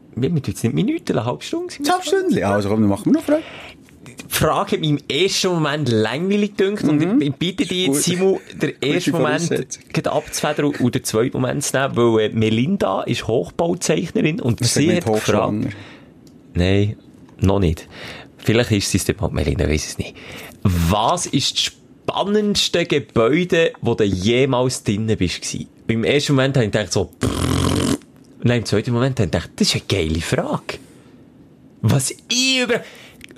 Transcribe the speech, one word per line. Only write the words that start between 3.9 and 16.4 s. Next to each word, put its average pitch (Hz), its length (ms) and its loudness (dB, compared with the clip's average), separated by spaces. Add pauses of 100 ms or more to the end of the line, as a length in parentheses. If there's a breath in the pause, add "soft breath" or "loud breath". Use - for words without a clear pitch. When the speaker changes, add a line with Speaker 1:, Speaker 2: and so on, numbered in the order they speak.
Speaker 1:
Die - 200 -20 (120)
Frage 160 360 0
hat 185 80 0
mich 160 100 0
im 147 80 2 (100)
ersten 185 400 0
Moment 151 420 0
langweilig 175 640 0
gedünkt 202 280 0
und 151 160 4
Speaker 2:
Mhm. 196 220 2
Speaker 1:
ich, 277 60 0
ich 135 80 -2
bitte 180 300 -2
dich 185 200 -2
jetzt, 135 80 2
Speaker 2:
Gut. 143 80 0
Speaker 1:
Simon, 185 360 2 (220)
den 151 100 0 (100)
Speaker 2:
Gute 135 140 0
Speaker 1:
ersten 180 180 0
Moment 156 300 0
Speaker 2:
Voraussetzung. - 400 -4 (100)
Speaker 1:
gerade - 200 -2
abzufedern 151 640 -2
und 123 220 2
den - 80 -4
zweiten 113 360 0
Moment 127 220 -2
zu - 160 -2
nehmen, 131 180 -2
weil, 117 280 4
äh, 104 60 0
Melinda 110 720 0
ist - 260 -4
Hochbauzeichnerin 170 1120 0
und 117 200 -2
Speaker 2:
Das 120 80 2
ist - 60 0
Speaker 1:
sie 143 140 2
Speaker 2:
nicht 175 80 4
Speaker 1:
hat 175 80 -2
gefragt 107 240 0
Speaker 2:
hochschwanger. 104 400 0 (880 loud breath)